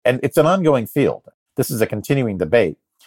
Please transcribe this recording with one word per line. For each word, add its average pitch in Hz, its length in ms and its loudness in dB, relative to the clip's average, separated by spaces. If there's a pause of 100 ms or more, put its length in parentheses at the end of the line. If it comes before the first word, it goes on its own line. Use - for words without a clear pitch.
And 127 180 0
it's - 160 -2
an 151 80 4
ongoing 156 420 2
field. 95 420 -2 (260)
This - 160 -2
is 117 80 -2
a 110 80 0
continuing 110 500 -2
debate. 85 400 0 (300)